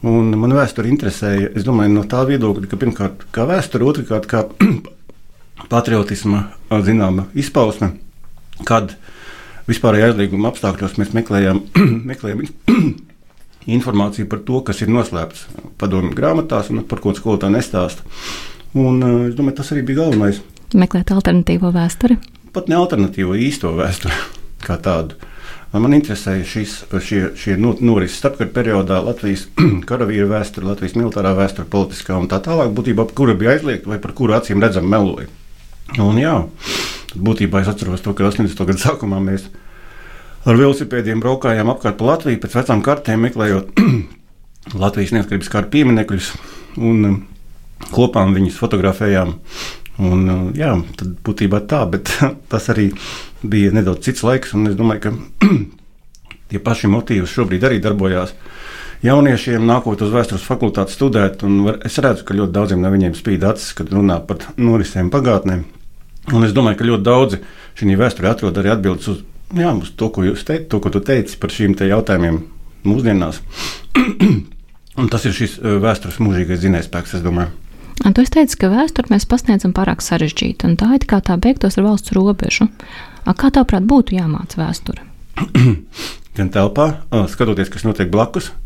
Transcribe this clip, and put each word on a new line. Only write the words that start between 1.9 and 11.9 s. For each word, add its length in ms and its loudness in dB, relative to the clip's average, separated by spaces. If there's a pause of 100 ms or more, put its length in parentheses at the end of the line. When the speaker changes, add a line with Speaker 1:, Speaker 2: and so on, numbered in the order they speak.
Speaker 1:
no 120 2
tā 220 0
viedokļa, 400 0
ka 100 -6
pirmkārt 540 -4
kā 160 0
vēsture, 400 0
otrkārt 400 -2
kā 140 0 (580)
<clears throat> 680 -16
patriotisma, 720 0 (420)
zināma 400 2 (120)
izpausme, 580 0 (720)
kad 260 0 (760)
vispārējā 440 4
aizlieguma 400 0
apstākļos 500 -4
mēs 160 -2
meklējām, 460 2 (200)
<clears throat> 280 0